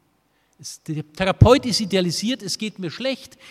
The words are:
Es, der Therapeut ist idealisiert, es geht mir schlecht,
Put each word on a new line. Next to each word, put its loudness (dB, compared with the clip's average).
Es, -18
der -8
Therapeut 4
ist -2
idealisiert, -2
es -10
geht -10
mir -8
schlecht, -10